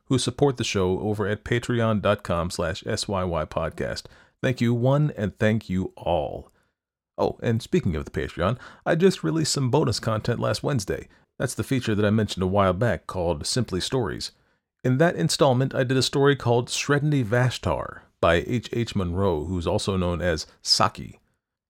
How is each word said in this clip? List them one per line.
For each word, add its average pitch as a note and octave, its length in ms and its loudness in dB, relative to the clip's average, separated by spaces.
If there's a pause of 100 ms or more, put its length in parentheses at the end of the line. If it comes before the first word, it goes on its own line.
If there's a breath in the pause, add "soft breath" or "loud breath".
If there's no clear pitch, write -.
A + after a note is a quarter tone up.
who C3 160 0
support C3+ 360 0
the - 60 -4
show F#2 380 0
over G#2 260 -2
at G#2 160 -4
patreon A#2 580 0
dot G2+ 220 0
com E2+ 260 -2
slash E2+ 380 -4
S A2 220 -4
Y F#2+ 160 -2
Y E2 200 -2
podcast. D#2 600 -6 (360 soft breath)
Thank B2+ 200 0
you A#2 120 2
one C#3 440 2
and G2 200 -4
thank G#2+ 320 0
you F#2 280 -2
all. - 560 -2 (680)
Oh, - 240 0
and A2+ 180 0
speaking G#2 360 0
of C#2+ 80 -4
the - 80 -16
Patreon, E2 460 -2 (260 loud breath)
I - 100 2
just F3+ 300 2
released D#3+ 280 0
some C3+ 180 0
bonus C3 280 2
content A2+ 400 -2
last A#2 240 -2
Wednesday. A#2+ 460 -4 (320 soft breath)
That's C3+ 140 -4
the - 100 -6
feature B2 320 -2
that G#2 80 2
I G#2 60 4
mentioned G#2 340 0
a - 20 2
while F#2+ 280 4
back G2 340 -2
called E2+ 380 -2
Simply G2 340 -2
Stories. E2 500 -4 (540)
In C3 140 2
that E3+ 180 4
installment, C3+ 580 2
I C3 80 2
did B2+ 140 0
a C3 60 2
story C#3 340 4
called A#2+ 320 2
Sredni C#3+ 560 0
Vashtar A2+ 760 0 (180)
by E2+ 260 4
H A#2 260 -2
H A#2+ 220 -2
Munro, F2 500 0
who's F2 220 -2
also G2 300 0
known F2 240 0
as E2 260 0 (160 soft breath)
Saki. - 580 0 (500)